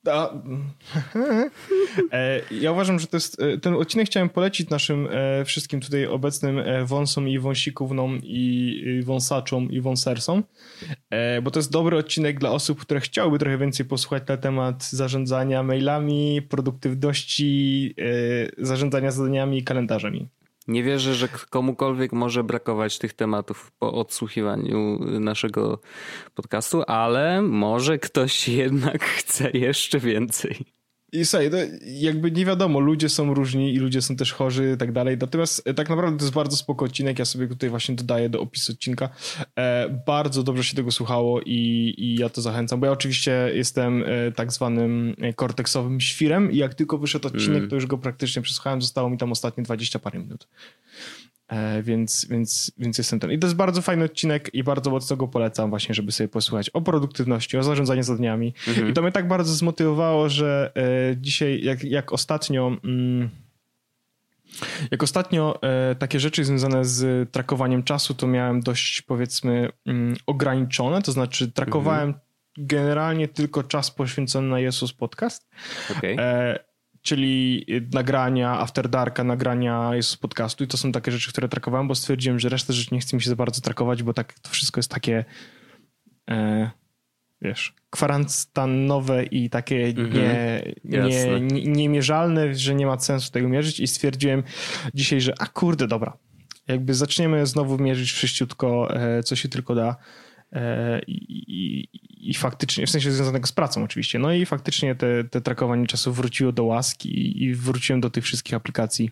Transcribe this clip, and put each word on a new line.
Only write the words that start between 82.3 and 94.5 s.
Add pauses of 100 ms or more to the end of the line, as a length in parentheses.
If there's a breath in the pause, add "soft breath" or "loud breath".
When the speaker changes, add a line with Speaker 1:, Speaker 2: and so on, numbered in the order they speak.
Speaker 1:
że
resztę
rzeczy
nie
chce
mi
się
za
bardzo
trakować,
bo
tak
to
wszystko
jest
takie, (1040 loud breath)
e, (720)
wiesz, (160)
kwarantannowe
i
takie (120)
Speaker 2:
Mhm.
Speaker 1:
nie, (200)
nie,
Speaker 2:
Jasne.
Speaker 1:
nie,
niemierzalne,
że
nie
ma
sensu
tego
mierzyć
i
stwierdziłem (500 loud breath)